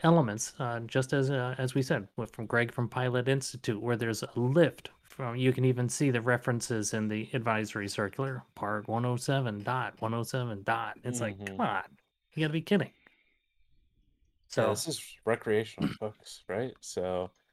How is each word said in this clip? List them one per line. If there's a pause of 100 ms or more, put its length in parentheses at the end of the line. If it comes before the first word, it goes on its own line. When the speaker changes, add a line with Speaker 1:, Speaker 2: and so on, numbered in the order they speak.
Speaker 1:
elements,
uh,
just
as,
uh,
as
we
said, (100)
with,
from
Greg
from
Pilot
Institute,
where
there's
a
lift (100)
from,
you
can
even
see
the
references
in
the
advisory
circular, (100)
Part
one
oh
seven
dot,
one
oh
seven
dot.
It's
like,
Speaker 2:
Mm-hmm.
Speaker 1:
come
on, (500)
you
gotta
be
kidding. (1700)
Speaker 2:
Yeah,
Speaker 1:
So
Speaker 2:
this
is (240)
recreational,
<clears throat>
folks,
right?
So, (220)